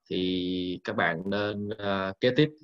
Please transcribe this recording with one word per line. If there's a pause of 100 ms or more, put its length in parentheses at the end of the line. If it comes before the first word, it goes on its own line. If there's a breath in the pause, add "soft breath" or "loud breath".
thì
các
bạn
nên,
à,
kế
tiếp (140)